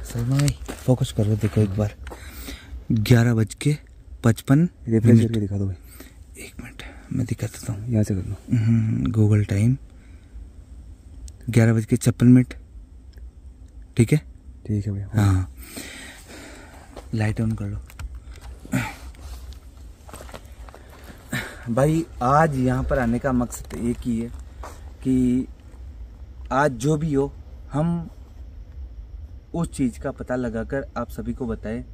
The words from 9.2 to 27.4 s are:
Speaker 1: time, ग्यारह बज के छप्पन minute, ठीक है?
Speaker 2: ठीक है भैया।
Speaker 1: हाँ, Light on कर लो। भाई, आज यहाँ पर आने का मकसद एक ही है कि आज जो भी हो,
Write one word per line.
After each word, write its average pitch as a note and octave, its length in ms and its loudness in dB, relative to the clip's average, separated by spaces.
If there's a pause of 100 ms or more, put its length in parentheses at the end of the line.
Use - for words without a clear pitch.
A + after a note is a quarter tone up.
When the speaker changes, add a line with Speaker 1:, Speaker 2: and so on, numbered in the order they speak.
Speaker 1:
time, A2 280 4 (1700)
ग्यारह A2+ 240 6
बज A2 120 2
के B2 120 2
छप्पन - 300 4
minute, B2 260 8 (1400)
ठीक A#2+ 160 6
है? D3+ 40 6 (500)
Speaker 2:
ठीक G#2 180 -2
है G#2 60 -2
भैया। G2 240 -6
Speaker 1:
हाँ, F#2+ 380 2 (1600)
Light G#2+ 280 0
on A2 180 0
कर G2+ 60 -6
लो। G2+ 120 -6 (4000)
भाई, D#3 320 2 (180)
आज D3 320 4
यहाँ B2+ 280 2
पर C#3 160 0
आने A#2+ 200 2
का C3+ 120 0
मकसद - 420 -2
एक A#2 260 -2
ही A#2 200 -2
है A#2 80 -4 (760)
कि B2+ 440 2 (1040)
आज D3 200 4
जो C#3 260 0
भी D3+ 160 -2
हो, C#3 200 2 (400)